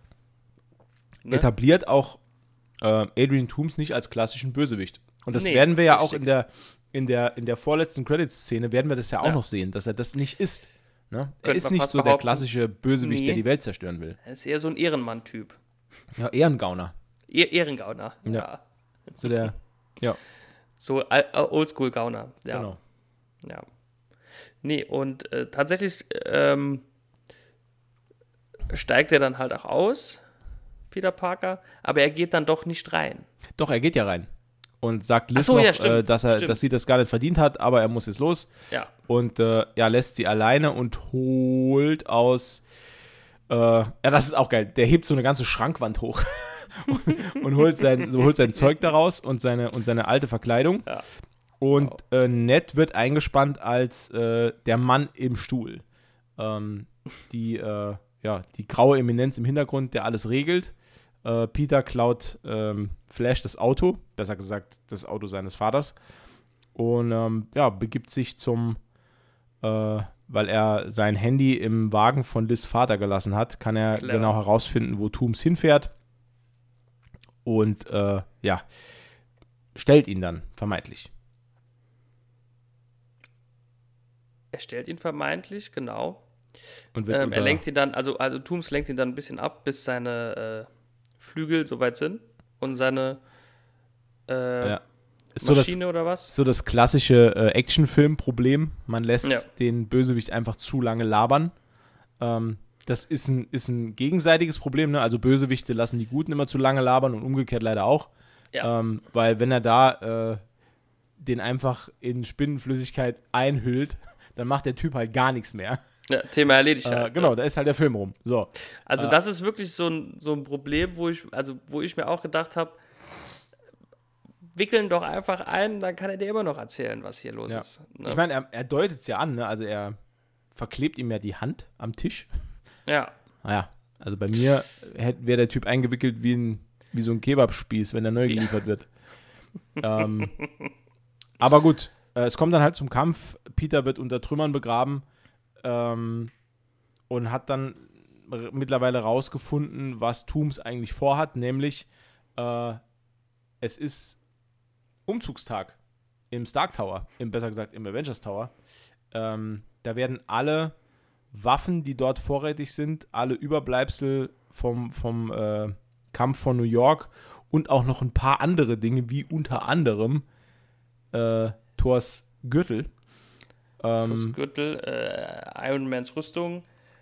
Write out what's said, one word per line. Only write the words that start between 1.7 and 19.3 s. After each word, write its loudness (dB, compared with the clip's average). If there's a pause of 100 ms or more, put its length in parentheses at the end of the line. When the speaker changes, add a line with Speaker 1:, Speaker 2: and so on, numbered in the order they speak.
Speaker 2:
auch, 2 (640)
äh, 0 (300)
Adrian 2
Toomes -6
nicht -4
als -4
klassischen -4
Bösewicht. -2 (260)
Und -2
das 0
Speaker 1:
Nee, 2
Speaker 2:
werden 6
wir 6
ja 10
Speaker 1:
richtig. 2
Speaker 2:
auch -8
in -8
der, 2 (440)
in -2
der, 0
in -8
der -2
vorletzten -2
Credits-Szene -2
werden 2
wir 0
das -6
ja -2
auch 0
Speaker 1:
Ja. 2
Speaker 2:
noch 0
sehen, -4
dass -6
er -4
das -6
nicht -6
ist. -4 (440)
Ne? -8
Er -6 (160)
Speaker 1:
Könnte 0
Speaker 2:
ist -4
Speaker 1:
man 0
Speaker 2:
nicht 4
Speaker 1:
fast -2
Speaker 2:
so 0
der 2
Speaker 1:
behaupten. 4
Speaker 2:
klassische 0
Bösewicht, -2
der 0
Speaker 1:
Nee. -2
Speaker 2:
die -2
Welt 2
zerstören -10
will. -12
Speaker 1:
Er -16
ist -16
eher -2
so -4
ein -6
Ehrenmann-Typ. -4 (640)
Speaker 2:
Ja, -4
Ehrengauner. 0 (340)
Speaker 1:
Ehr-, 2
Ehrengauner, -4 (100)
Speaker 2:
Ja. -4
Speaker 1:
ja. -6 (540)
Speaker 2:
So -8
der, -2 (460)